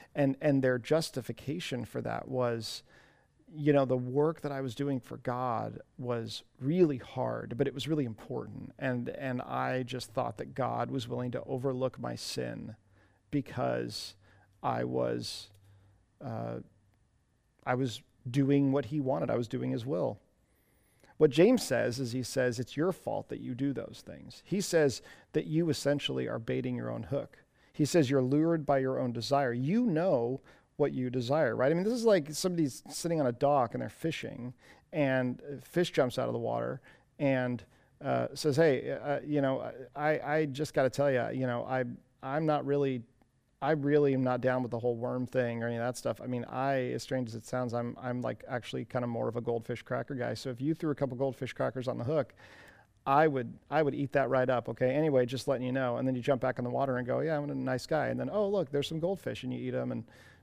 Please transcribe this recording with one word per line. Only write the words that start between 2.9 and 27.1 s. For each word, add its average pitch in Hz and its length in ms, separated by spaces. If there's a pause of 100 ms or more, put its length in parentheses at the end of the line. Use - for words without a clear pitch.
you 151 220
know, 139 140
"The 127 100
work 139 460
that 147 100
I 139 80
was 131 140
doing 143 260
for 120 160
God 120 640 (160)
was 117 480 (160)
really 147 380
hard, 117 580
but 135 100
it 135 60
was 135 160
really 151 160
important. 113 760
And, 123 300
and 127 320
I 127 440
just 123 280
thought 120 240
that 135 180
God 120 360
was 131 180
willing 123 220
to 123 140
overlook 131 540
my 120 160
sin 113 600 (540)
because 120 840 (460)
I 120 220
was, 123 640 (760)
uh, 117 340 (1080)
I 127 100
was 127 280 (280)
doing 139 400
what 139 140
he 139 160
wanted. 139 300
I 117 60
was 117 120
doing 127 220
his 127 160
will." 139 340 (960)
What 156 140
James 185 320
says 117 380
is, 120 120
he 127 100
says, 123 360
"It's 123 180
your 175 160
fault 110 380
that 117 100
you 127 140
do 139 180
those - 320
things." - 400
He 196 160
says 156 400 (320)
that 156 140
you 160 240
essentially 135 580
are 120 100
baiting 127 380
your 117 140
own 117 140
hook. - 340 (340)